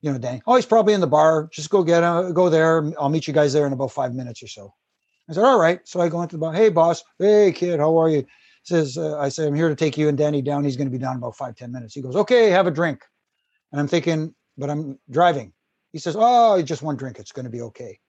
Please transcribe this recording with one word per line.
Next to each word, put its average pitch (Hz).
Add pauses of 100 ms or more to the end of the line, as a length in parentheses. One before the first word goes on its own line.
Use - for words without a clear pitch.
You 151
know, 135
Danny, 123
"Oh, 247
he's 247
probably 214
in 196
the 175
bar. 156
Just 151
go 196
get 170
him, 175
go 180
there. 160
I'll 143
meet 156
you 151
guys 147
there 147
in 139
about 131
five 127
minutes 123
or 110
so." 101 (560)
I -
said, 190
"All 254
right." 170
So -
I 175
go 170
into 170
the 156
bar. 160
"Hey, 214
Boss. 165 (160)
Hey, 208
kid, 175
how 156
are 160
you?" 147 (400)
Says, 151
uh, 151
I 143
said, 156
"I'm 143
here 165
to 151
take 151
you 151
and 147
Danny 147
down. 143
He's 135
gonna 139
be 123
down 127
in 127
about 120
five, 123
ten 123
minutes." 123
He 139
goes, 127
"Okay, 220
have 185
a 185
drink." 151 (680)
And 143
I'm 147
thinking, 160 (240)
"But 139
I'm 147 (120)
driving." 143 (400)
He 165
says, 170
"Oh, 226
just 143
one 151
drink. 120
It's 104
gonna 127
be 120
okay." 110